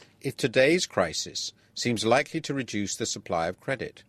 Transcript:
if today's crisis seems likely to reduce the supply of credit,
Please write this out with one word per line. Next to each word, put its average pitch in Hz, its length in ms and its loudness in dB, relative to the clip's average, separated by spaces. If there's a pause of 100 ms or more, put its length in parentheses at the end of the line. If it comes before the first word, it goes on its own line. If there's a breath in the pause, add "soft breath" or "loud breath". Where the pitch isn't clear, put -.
(220 loud breath)
if 135 160 -4
today's 139 480 4
crisis - 680 -2 (240 soft breath)
seems 110 300 -2
likely 147 340 4
to 151 140 -6
reduce 107 420 -4
the - 100 -4
supply 87 420 -2
of 92 120 -6
credit, - 500 -8